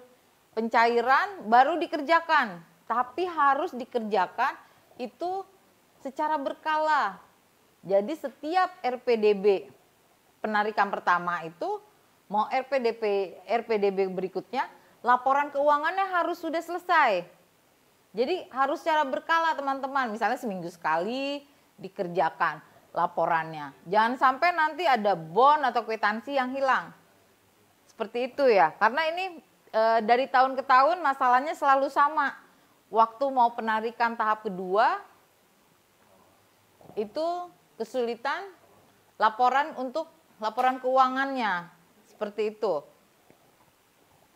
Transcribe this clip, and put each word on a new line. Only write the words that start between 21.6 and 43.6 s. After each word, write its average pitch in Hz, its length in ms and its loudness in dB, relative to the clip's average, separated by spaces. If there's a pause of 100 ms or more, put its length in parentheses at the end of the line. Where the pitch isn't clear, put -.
dikerjakan 170 840 -4 (320)
laporannya. 160 800 -2 (100)
Jangan 214 320 2
sampai 269 400 2
nanti 311 320 0
ada 208 240 2
bon 196 480 4
atau 240 240 -2
kwitansi 220 540 -4
yang 254 160 -2
hilang. 240 400 -2 (880)
Seperti 240 480 -8
itu 277 160 2
ya, 180 320 6
karena 233 320 2
ini, 349 300 -8 (320)
e, 220 80 2 (240)
dari 247 240 2
tahun 262 260 4
ke 262 60 -6
tahun 277 420 4
masalahnya 269 540 2
selalu 277 340 2
sama. 294 400 2 (560)
Waktu 220 360 2 (100)
mau 240 180 4
penarikan 226 600 -4
tahap 220 320 -2
kedua, 208 560 0 (1900)
itu 339 560 -6 (240)
kesulitan 262 800 -6 (640)
laporan 247 560 0
untuk 262 320 -8 (320)
laporan 254 400 -2
keuangannya. 254 880 0 (400)
Seperti 214 480 -6
itu. 180 320 -4 (1500)